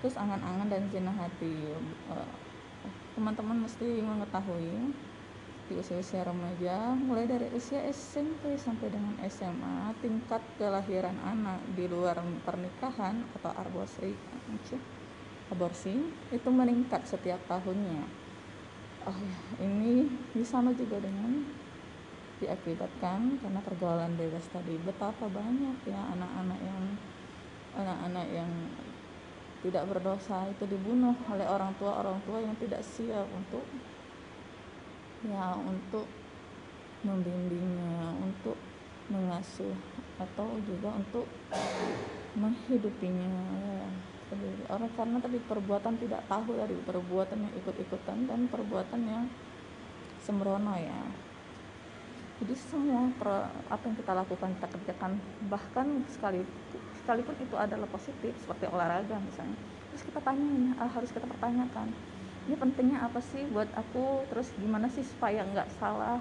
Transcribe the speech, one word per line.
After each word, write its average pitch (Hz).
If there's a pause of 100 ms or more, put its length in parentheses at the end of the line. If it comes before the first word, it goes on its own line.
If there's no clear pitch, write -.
Terus 254
angan-angan 196
dan 196
zina 190
hati. 175 (560)
Eh, - (840)
teman-teman 220
mesti 233 (160)
mengetahui 202 (800)
di -
usia-usia 180
remaja, 180 (160)
mulai 233
dari 240
usia 277
S -
M 311
P 285
sampai 226
dengan 208
S 196
M 180
A, 180
tingkat 226 (160)
kelahiran 196
anak 190 (160)
di 180
luar 175 (240)
pernikahan 202 (160)
atau -
aborsi, 190 (1400)
aborsi 180 (400)
itu 247
meningkat 240
setiap 180
tahunnya. 185 (800)
Oh 196
ya, 185 (200)
ini 226 (320)
sama 247
juga 220
dengan 208 (960)
diakibatkan 196
karena 196
pergaulan 170
bebas 165
tadi. 170
Betapa 208
banyak 247
ya 196
anak-anak 185
yang, 190 (920)
anak-anak 180
yang 170 (1120)
tidak 180
berdosa 190
itu 196
dibunuh 226 (160)
oleh 196
orang 190
tua, 202
orang 190
tua 220
yang 220
tidak -
siap 220
untuk, 190 (1700)
ya, 185
untuk 190 (960)
membimbingnya, 175 (160)
untuk 202 (560)
mengasuh, 190 (400)
atau 208 (160)
juga 208
untuk 233 (1040)
menghidupinya, 202 (240)
ya. 196 (880)
Orang, 226
karena 233
tadi 247
perbuatan 214
tidak 220
tahu 220
tadi, 214
perbuatan 185
yang 208
ikut-ikutan 190
dan 240
perbuatan 214
yang 226 (960)
sembrono 202
ya. 165 (1400)
Jadi, 247
semua 277 (160)
per-, 202 (160)
apa -
yang 220
kita -
lakukan, 185
kita -
kerjakan, 185 (340)
bahkan 254
sekali-, 185 (500)
sekalipun 247
itu 240
adalah 214
positif, 202
seperti 170
olahraga 180
misalnya, 196 (380)
terus -
kita 302
tanya, 269
ah, 240
harus 240
kita -
pertanyakan, 240 (560)
"Ini 294
pentingnya 254
apa 233
sih 277
buat 214
aku? 269
Terus 254
gimana 214
sih 254
supaya 214
nggak 196
salah?" 214